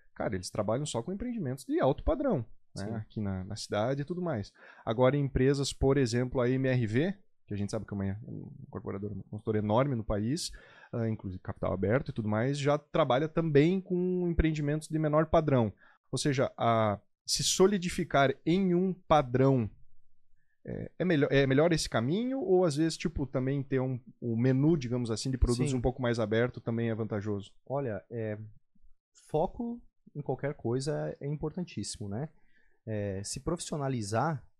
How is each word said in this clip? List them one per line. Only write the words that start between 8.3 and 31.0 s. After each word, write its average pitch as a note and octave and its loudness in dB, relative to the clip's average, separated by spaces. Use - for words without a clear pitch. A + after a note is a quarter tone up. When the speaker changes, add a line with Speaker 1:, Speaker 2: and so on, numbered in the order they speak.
Speaker 1:
incorporadora, G2+ -8
uma F#2+ -10
consultora G#2+ -2
enorme A#2+ 2
no A2 -4
país, A2 -4
ah, A#2 -2
inclusive F#2+ -6
capital F#2 -6
aberto G#2 0
e - -12
tudo G#2+ -4
mais, A#2+ 0
já C#3+ 0
trabalha D3+ 0
também E3 4
com F3+ 0
empreendimentos D#3 0
de D#3 -4
menor D#3 4
padrão. C3+ 4
Ou C3+ -4
seja, C3+ 0
a, A2 2
se - -2
solidificar E3+ 2
em F3+ 2
um F#3 2
padrão, C3 4
é, - -10
é E3 -2
melhor, D#3 2
é C#3 4
melhor D3 4
esse D#3 0
caminho G#3+ -2
ou, F#3 4
às D3 0
vezes, D#3+ 0
tipo, - -4
também C3+ -2
ter C3 -2
um, C3 -2
o A#2 -4
menu, C3 4
digamos B2 -2
assim, A2+ -4
de C3 -2
produtos B2 2
Speaker 2:
Sim. C3 0
Speaker 1:
um A#2+ -2
pouco B2 -2
mais A#2+ 0
aberto A2+ 0
também A#2 -2
é A2+ -2
vantajoso? G#2 -4
Speaker 2:
Olha, B2+ -6
é, A2 -6
foco A#3 -4
em C#3+ -8
qualquer C#3 -6
coisa D3+ -4